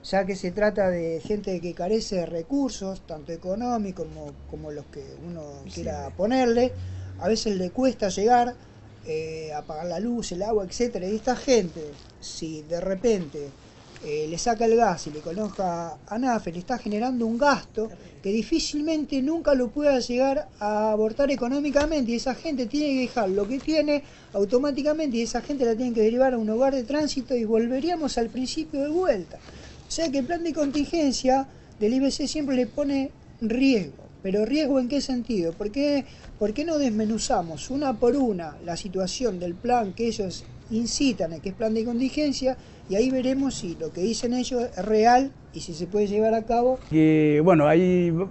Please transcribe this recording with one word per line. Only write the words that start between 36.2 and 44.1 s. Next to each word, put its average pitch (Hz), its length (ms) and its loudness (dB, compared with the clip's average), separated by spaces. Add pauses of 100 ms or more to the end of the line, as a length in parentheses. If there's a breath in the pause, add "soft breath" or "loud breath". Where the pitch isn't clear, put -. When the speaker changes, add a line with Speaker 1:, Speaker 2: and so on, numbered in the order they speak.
Speaker 1:
por 208 120 0
qué 294 120 -2
no 330 140 0
desmenuzamos 214 920 0
una 269 240 -2
por 240 220 4
una 180 480 -2
la 170 120 -6
situación 185 600 -4
del 175 160 -4
plan 233 380 0
que 233 160 -2
ellos 202 360 -4 (260)
incitan, 214 720 0
que 196 100 -6
es 185 40 -10
plan 220 180 0
de 220 120 0
contingencia, 254 720 0 (340 loud breath)
y 190 60 0
ahí 254 140 4
veremos 262 440 0
si 170 220 -8
lo 151 160 -8
que 175 80 -8
dicen 233 340 0